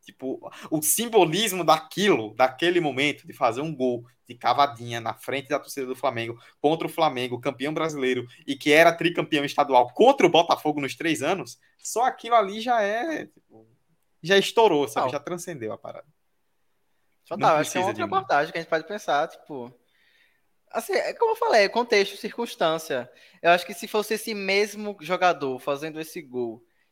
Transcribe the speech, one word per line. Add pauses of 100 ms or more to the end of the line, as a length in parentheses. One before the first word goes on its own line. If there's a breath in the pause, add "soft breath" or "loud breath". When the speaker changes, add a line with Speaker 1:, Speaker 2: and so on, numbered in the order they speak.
Speaker 1:
Tipo, (220 loud breath)
o
simbolismo
daquilo,
daquele
momento,
de
fazer
um
gol (220 soft breath)
de
cavadinha
na
frente
da
torcida
do
Flamengo, (240 soft breath)
contra
o
Flamengo,
campeão
brasileiro, (200 loud breath)
e
que
era
tricampeão
estadual
contra
o
Botafogo
nos
três
anos, (180)
só
aquilo
ali
já
é,
tipo, (520)
já
estourou,
sabe?
Speaker 2:
Não.
Speaker 1:
Já
transcendeu
a
parada. (1200)
Speaker 2:
Total, (180)
Speaker 1:
Não
Speaker 2:
acho
que
é
uma
Speaker 1:
precisa
Speaker 2:
outra
Speaker 1:
de
muito.
Speaker 2:
abordagem
que
a
gente
pode
pensar,
tipo, (960)
assim,
é
como
eu
falei,
é
contexto,
circunstância. (320 soft breath)
Eu
acho
que
se
fosse
esse
mesmo
jogador
fazendo
esse
gol (280)